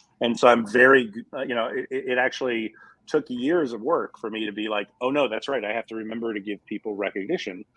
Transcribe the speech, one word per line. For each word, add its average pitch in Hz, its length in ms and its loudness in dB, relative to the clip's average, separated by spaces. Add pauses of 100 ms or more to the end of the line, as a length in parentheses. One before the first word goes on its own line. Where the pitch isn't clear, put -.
(200)
And 117 180 0
so 127 80 6
I'm 117 220 8
very, 123 420 6
g-, 113 140 -12 (100)
uh, 131 60 -6
you 123 160 -4
know, 113 100 0
it, 127 240 -6
it, 131 200 -4
it 123 80 0
actually 123 540 -2 (360)
took 151 200 0
years 131 440 0
of 107 80 -8
work 127 400 -2
for 110 100 -6
me 110 160 -4
to 104 60 -4
be 107 160 -4
like, 104 180 -2 (140)
"Oh, 127 100 0
no, 143 160 2
that's 110 220 -6
right. 127 160 -2
I 104 80 -4
have 113 140 -4
to 113 100 -10
remember 113 360 -6
to 104 80 -4
give 98 260 -8
people 107 280 -8
recognition." 98 720 -6 (120)